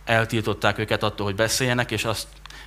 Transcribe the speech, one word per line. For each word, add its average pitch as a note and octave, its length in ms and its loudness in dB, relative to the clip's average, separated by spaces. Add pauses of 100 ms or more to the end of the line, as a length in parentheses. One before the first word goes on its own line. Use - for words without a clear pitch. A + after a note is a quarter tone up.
eltiltották A2 680 2
őket G#2+ 240 0
attól, G#2 240 0
hogy G2+ 80 -2
beszéljenek, B2 560 2
és G#2+ 140 -2
azt, A2 220 -4 (400)